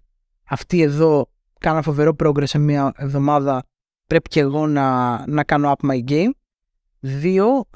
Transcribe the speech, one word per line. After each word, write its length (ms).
αυτοί 340
εδώ 480
κάναν 220
φοβερό 400
progress 240
σε 120
μια 380
εβδομάδα, 680
πρέπει 220
και 120
εγώ 260
να, 600
να 180
κάνω 320
up 140
my 200
game. 200
Δύο, 640